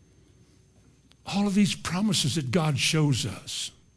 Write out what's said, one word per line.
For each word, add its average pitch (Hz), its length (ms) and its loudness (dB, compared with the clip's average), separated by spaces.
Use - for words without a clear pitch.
All 202 220 0
of 196 80 0
these 196 200 4
promises 175 600 0
that 135 160 -2
God 156 280 -2
shows 147 460 2
us, - 460 -10